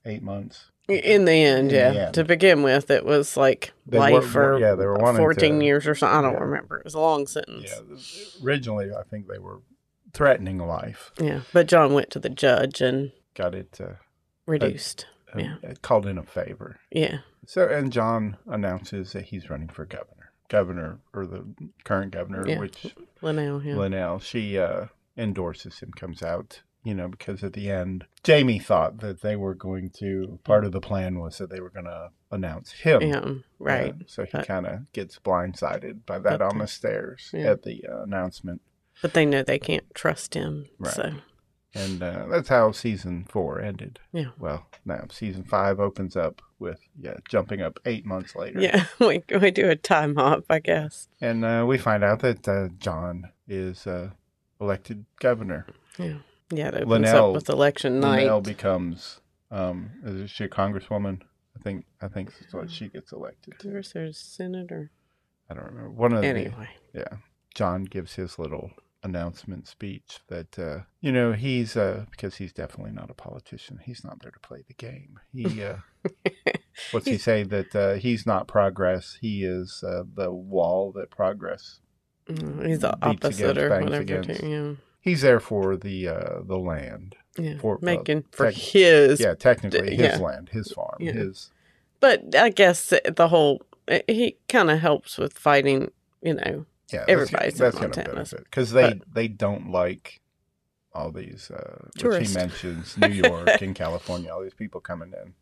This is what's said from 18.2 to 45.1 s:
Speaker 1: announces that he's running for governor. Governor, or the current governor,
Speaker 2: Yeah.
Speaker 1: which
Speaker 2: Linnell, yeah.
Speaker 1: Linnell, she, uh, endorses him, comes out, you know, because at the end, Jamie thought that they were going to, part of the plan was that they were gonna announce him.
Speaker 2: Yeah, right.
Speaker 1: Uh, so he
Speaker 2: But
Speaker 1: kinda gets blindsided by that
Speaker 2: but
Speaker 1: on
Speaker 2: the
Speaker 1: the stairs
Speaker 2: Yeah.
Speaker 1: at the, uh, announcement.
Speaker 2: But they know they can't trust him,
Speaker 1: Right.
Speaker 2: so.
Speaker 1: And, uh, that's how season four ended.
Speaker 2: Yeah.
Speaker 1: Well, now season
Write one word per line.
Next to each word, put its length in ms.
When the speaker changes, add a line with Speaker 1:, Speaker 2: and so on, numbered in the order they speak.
Speaker 1:
announces 640
that 120
he's 240
running 200
for 160
governor. 480
Governor, 500
or 120
the 200
current 260
governor, 340
Speaker 2:
Yeah. 140
Speaker 1:
which 340
Speaker 2:
Linnell, 420
yeah. 140
Speaker 1:
Linnell, 420
she, 380
uh, 300
endorses 640
him, 140
comes 280
out, 400
you 100
know, 140
because 360
at 100
the 180
end, 340
Jamie 360
thought 400
that 220
they 160
were 180
going 340
to, 440
part 220
of 80
the 80
plan 380
was 180
that 120
they 120
were 80
gonna 400
announce 420
him. 280
Speaker 2:
Yeah, 320
right. 340
Speaker 1:
Uh, 140
so 180
he 80
Speaker 2:
But 140
Speaker 1:
kinda 440
gets 280
blindsided 840
by 140
that 200
Speaker 2:
but 20
Speaker 1:
on 160
Speaker 2:
the 80
Speaker 1:
the 20
stairs 680
Speaker 2:
Yeah. 180
Speaker 1:
at 120
the, 240
uh, 160
announcement. 580
Speaker 2:
But 120
they 120
know 180
they 160
can't 360
trust 380
him, 340
Speaker 1:
Right. 160
Speaker 2:
so. 200
Speaker 1:
And, 300
uh, 260
that's 200
how 240
season 500
four 380
ended. 380
Speaker 2:
Yeah. 260
Speaker 1:
Well, 300
now 260
season 360